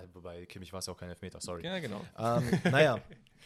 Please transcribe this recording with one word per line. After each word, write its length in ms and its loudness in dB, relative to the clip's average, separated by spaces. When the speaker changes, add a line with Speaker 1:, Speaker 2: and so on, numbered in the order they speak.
Speaker 1:
Äh, 100 -16
wobei 340 -12
Kimmich 260 -12
war's 140 -6
ja 60 -6
auch 40 -8
kein 140 -10
Elfmeter, 300 -10
sorry. 240 -6
Speaker 2:
Ja, 160 -4
genau. 200 -4
Speaker 1:
Ähm, 340 2
Speaker 2:
<laughs> 100 4
Speaker 1:
naja, 320 6